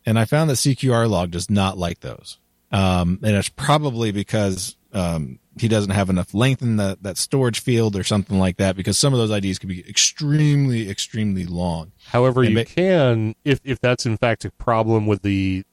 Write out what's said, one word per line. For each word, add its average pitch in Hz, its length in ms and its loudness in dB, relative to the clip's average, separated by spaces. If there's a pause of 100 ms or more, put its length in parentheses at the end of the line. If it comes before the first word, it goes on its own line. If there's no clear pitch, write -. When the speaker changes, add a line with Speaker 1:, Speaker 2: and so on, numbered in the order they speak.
Speaker 1:
And 113 140 2
I 113 60 4
found 151 260 2
that 131 60 0
C 139 180 2
Q 127 180 0
R 117 140 2
log 90 240 0
does 87 180 -6
not 98 300 2
like 85 220 -4
those. - 380 -16 (340)
Um, 92 500 2
and 107 140 2
it's 95 140 -2
probably 139 600 0
because, 98 640 -2 (160)
um, 85 460 -4 (180)
he 117 120 -2
doesn't 104 240 0
have 98 180 0
enough 92 240 -2
length 127 280 0
in 113 160 0
the, 98 240 -4
that 95 140 -8
storage 127 440 -2
field 113 340 0
or 95 80 -2
something 98 380 0
like 92 160 0
that, 95 180 0
because 95 240 -2
some 143 140 2
of 123 80 2
those 110 100 0
I 107 80 -2
Ds 98 220 -4
can 95 80 -10
be 90 200 -10
extremely, 143 1040 2
extremely 101 560 -4
long. 85 460 -4 (160)
Speaker 2:
However, 123 340 2
Speaker 1:
And 117 80 4
Speaker 2:
you 110 60 4
Speaker 1:
ba- 101 80 2
Speaker 2:
can, 131 800 2
if, 135 180 0
if 135 180 -4
that's 123 240 0
in 113 120 0
fact 113 280 -2
a 95 60 -6
problem 113 560 0
with 104 160 0
the, 95 500 0